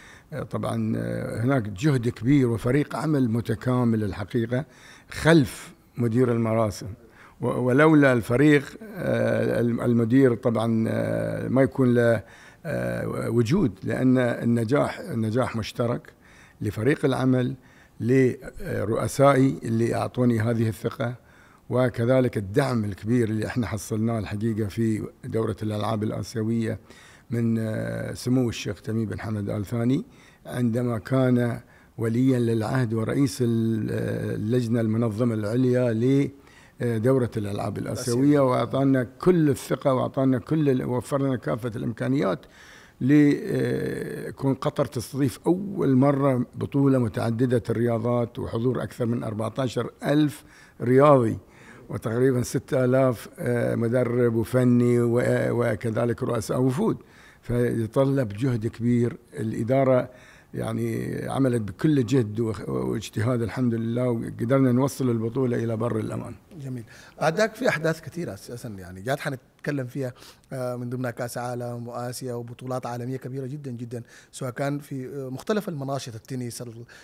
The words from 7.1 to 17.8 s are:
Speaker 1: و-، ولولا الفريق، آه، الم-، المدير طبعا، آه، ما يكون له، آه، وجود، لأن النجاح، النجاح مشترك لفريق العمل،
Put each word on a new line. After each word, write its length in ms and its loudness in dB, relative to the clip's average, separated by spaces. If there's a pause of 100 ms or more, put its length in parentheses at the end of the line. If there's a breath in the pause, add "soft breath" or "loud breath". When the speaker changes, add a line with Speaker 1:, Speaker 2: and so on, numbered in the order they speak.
Speaker 1:
و-، 60 -4
ولولا 680 6
الفريق، 520 4 (320)
آه، 640 0
الم-، 200 0
المدير 540 4
طبعا، 540 0
آه، 600 -2
ما 140 4
يكون 320 2
له، 280 4 (440 loud breath)
آه، 640 -4
وجود، 420 2 (120)
لأن 340 2
النجاح، 800 0
النجاح 560 -2
مشترك 560 -4 (480 soft breath)
لفريق 440 0
العمل، 500 2 (460 soft breath)